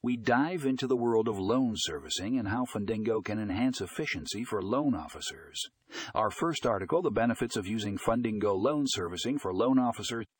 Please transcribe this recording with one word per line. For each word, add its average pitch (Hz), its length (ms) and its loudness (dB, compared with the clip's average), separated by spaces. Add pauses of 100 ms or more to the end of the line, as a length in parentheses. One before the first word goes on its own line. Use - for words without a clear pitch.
we 123 140 0
dive 135 500 2
into 131 220 0
the 127 80 4
world 117 320 4
of 101 100 -2
loan 110 380 2
servicing 95 600 -4
and 104 120 -2
how 120 160 0
Fundingo 107 600 -2
can 107 140 -2
enhance 110 420 0
efficiency - 640 -4
for 107 180 -2
loan 123 320 2
officers. - 680 -8 (560)
Our 107 160 2
first 165 340 0
article, 104 340 2
The 151 120 2
Benefits 117 440 2
of 95 120 -2
Using 104 280 -2
Fundingo 107 640 0
Loan 143 280 2
Servicing 90 500 -2
for 92 160 -2
Loan 123 240 6
Officers, 113 480 0 (140)